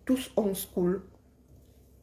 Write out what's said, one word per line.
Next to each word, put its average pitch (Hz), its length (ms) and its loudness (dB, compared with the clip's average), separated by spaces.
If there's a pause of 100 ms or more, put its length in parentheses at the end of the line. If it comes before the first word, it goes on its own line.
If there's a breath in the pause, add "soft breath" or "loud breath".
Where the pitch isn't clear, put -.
tous - 320 0
ont 208 180 2
school. 185 480 -2 (1000)